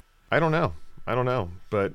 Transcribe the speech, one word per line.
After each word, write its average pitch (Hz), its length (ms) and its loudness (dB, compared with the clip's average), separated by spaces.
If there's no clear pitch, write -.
I 135 60 6
don't 160 140 4
know. 156 220 0
I 110 80 -2
don't 123 120 2
know. 123 240 0
But, 98 260 2